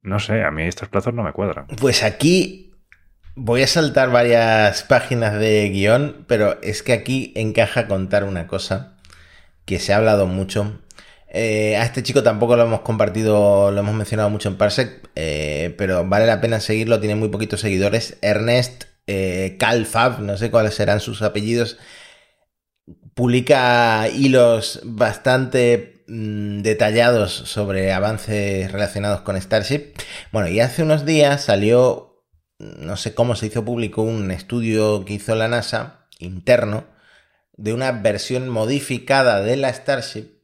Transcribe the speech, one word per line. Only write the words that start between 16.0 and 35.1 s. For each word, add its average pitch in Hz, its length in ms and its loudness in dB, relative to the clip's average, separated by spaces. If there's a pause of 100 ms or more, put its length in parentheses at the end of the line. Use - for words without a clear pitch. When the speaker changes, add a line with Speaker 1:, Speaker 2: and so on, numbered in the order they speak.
Speaker 2:
vale 101 180 4
la 110 160 2
pena 113 180 0
seguirlo, 110 400 0
tiene 104 140 -2
muy 107 160 -2
poquitos 101 320 -6
seguidores. 101 640 0
Ernest, 113 640 0 (200)
eh, 95 540 -4
Kalfab, 113 600 0
no 101 180 -6
sé 110 120 -4
cuáles 107 240 2
serán 104 260 0
sus 104 220 -8
apellidos, 110 560 -2 (1400)
publica 120 960 4
hilos 120 720 2
bastante, 120 1200 0
mm, 104 540 -6
detallados 107 720 2
sobre 95 600 -4
avances 101 800 -2
relacionados 101 500 -4
con 95 180 -4
Starship. 110 540 -2 (380)
Bueno, 104 160 0
y 92 120 0
hace 127 240 0
unos 151 220 2
días 147 380 4
salió, 113 800 2 (360)
no 64 380 -12
sé - 160 -8
cómo 117 220 0
se 110 120 -6
hizo 110 180 -4
público, 113 360 -4
un 110 300 -2
estudio 107 720 0
que 101 80 -8